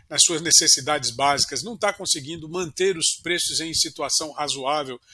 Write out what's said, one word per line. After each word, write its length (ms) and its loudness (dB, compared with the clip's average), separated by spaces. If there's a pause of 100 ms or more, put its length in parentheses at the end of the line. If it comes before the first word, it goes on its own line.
nas 140 4
suas 180 2
necessidades 720 4
básicas, 540 0
não 100 -10
está 180 0
conseguindo 560 -6
manter 480 -2
os 280 0
preços 340 -2
em 160 -4
situação 560 -2
razoável. 680 -4 (140)